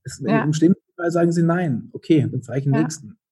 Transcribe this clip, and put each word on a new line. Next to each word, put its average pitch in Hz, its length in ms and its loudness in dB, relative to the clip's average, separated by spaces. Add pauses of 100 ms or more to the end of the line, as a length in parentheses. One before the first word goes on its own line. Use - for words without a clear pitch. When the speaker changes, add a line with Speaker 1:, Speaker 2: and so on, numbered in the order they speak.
Speaker 1:
Es, - 220 -16
Speaker 2:
Ja. - 160 2
Speaker 1:
im 156 120 0
schlimmsten 160 260 4 (160)
Fall 170 140 -4
sagen 170 220 2
sie 170 100 0
nein. 165 500 0
Okay, 147 400 2
dann 127 100 -6
frage 127 180 -6
ich 139 40 -4
den 143 100 0
Speaker 2:
Ja. 147 60 2
Speaker 1:
nächsten. 156 380 -6 (140)